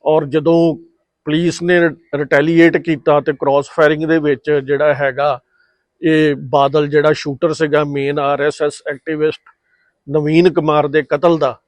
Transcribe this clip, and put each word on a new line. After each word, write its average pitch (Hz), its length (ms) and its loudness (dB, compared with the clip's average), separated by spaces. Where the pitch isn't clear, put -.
ਔਰ 156 200 2
ਜਦੋਂ 165 240 2
ਪੁਲਿਸ 165 360 -2
ਨੇ 175 180 2
ਰਿਟੈਲੀਏਟ 160 720 2
ਕੀਤਾ 147 360 0
ਤੇ 151 120 -4
ਕ੍ਰਾਸ 139 440 -2
ਫਾਇਰਿੰਗ 156 320 2
ਦੇ 160 100 2
ਵਿੱਚ 147 320 -2
ਜਿਹੜਾ 143 440 0
ਹੈਗਾ 139 440 -2
ਇਹ 156 320 2
ਬਾਦਲ 143 380 0
ਜਿਹੜਾ 151 280 2
ਸ਼ੂਟਰ 151 380 -4
ਸੀਗਾ 147 300 0
ਮੇਨ 143 340 -4
ਆਰ 139 220 -2
ਐਸ 147 220 -2
ਐਸ 147 280 -6
ਐਕਟਿਵਿਸਟ 151 500 -6
ਨਵੀਨ 156 460 2
ਕੁਮਾਰ 151 360 0
ਦੇ 147 140 0
ਕਤਲ 160 360 0
ਦਾ 131 300 -2